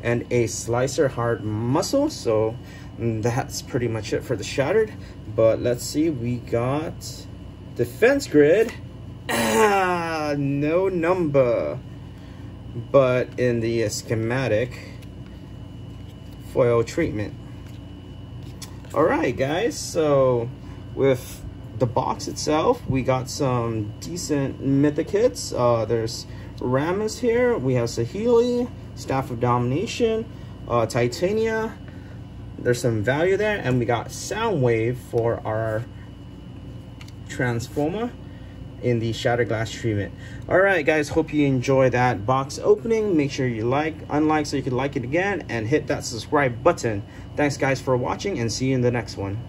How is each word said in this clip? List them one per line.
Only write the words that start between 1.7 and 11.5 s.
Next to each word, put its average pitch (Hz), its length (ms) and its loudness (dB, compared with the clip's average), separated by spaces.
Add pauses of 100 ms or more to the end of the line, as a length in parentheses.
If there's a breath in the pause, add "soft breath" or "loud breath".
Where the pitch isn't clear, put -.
So, 110 460 0 (440 loud breath)
mm, 113 240 0
that's 120 380 -2
pretty 120 260 -2
much 110 260 -4
it 123 100 -2
for 127 120 -2
the 101 80 -6
Shattered. 190 500 2 (420 loud breath)
But 113 260 6
let's 120 220 0
see, 156 260 0
we 123 280 -2
got 127 560 -2 (840)
Defense 247 520 4
Grid. 160 440 6 (560)
Ah, 180 1080 2
no 147 500 2
number, 143 920 2 (1120 loud breath)